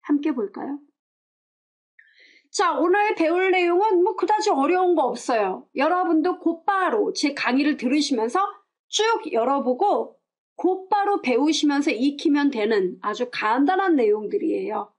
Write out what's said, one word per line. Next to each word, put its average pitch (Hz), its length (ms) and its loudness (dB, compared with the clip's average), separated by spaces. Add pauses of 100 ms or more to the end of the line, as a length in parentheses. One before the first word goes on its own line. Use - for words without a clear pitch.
함께 294 320 -2
볼까요? 254 460 -8 (1700)
자, 349 280 0
오늘 403 380 2
배울 359 360 2
내용은 359 520 2
뭐 440 140 0
그다지 427 320 0
어려운 349 460 2
거 302 80 2
없어요. 226 760 -2
여러분도 339 640 0
곧바로 330 760 0
제 285 200 -2
강의를 277 440 0
들으시면서 262 640 0 (480)
쭉 440 420 -2
열어보고 247 840 0 (400)
곧바로 403 640 0
배우시면서 285 680 0
익히면 285 600 0
되는 208 500 -2
아주 220 300 -6
간단한 294 640 2
내용들이에요. 208 1040 -2